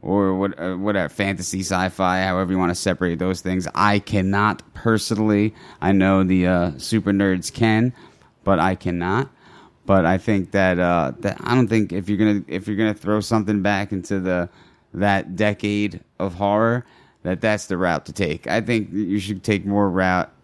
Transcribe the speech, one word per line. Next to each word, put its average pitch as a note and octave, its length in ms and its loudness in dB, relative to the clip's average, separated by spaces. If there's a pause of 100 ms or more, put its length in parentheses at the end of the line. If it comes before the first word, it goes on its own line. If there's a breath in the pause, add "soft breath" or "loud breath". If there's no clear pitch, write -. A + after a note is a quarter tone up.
or G2 340 0
what, F#2+ 240 -4
uh, F2+ 160 -6
whatever, F#2+ 340 -2
fantasy, F#2+ 500 -4
sci-fi, F#2 640 0
however F#2 280 -2
you F#2 60 0
wanna F2+ 180 0
separate F2 440 -2
those F2+ 220 -2
things. F#2 340 -4
I G#2 240 4
cannot G2+ 640 0 (100)
personally. G#2+ 800 2 (280 loud breath)
I F#2 100 2
know F#2+ 320 4
the, F#2 240 4
uh, F2 300 2
super G2+ 340 -2
nerds G2 420 0
can, A2+ 400 2 (500 loud breath)
but F#2+ 160 4
I F#2 140 2
cannot. F2+ 560 -2 (560 loud breath)
But G2 200 4
I F#2 120 4
think G2 340 -2
that, F#2 280 2
uh, E2+ 400 2
that - 200 -4
I - 160 -2
don't B2 140 4
think G#2+ 240 0
if F#2+ 160 -6
you're G#2 80 0
gonna, G#2 320 2
if F#2+ 180 -6
you're G#2 80 -4
gonna G#2+ 180 0
throw G#2 280 -2
something G#2 400 -2
back G2 320 -2
into F#2+ 260 -4
the, F2+ 300 -2 (440 soft breath)
that F#2+ 440 -2
decade G#2 640 -2 (180)
of F#2+ 140 -4
horror, G#2+ 520 0 (380 soft breath)
that F2+ 160 -4
that's G#2+ 280 -2
the F#2 100 -4
route F2 300 0
to - 40 -14
take. D#2 360 -4
I G2 120 0
think A2 320 -2
you G2+ 280 -2
should F#2+ 240 -8
take G2+ 220 0
more G2+ 240 2
route F2+ 400 0 (140)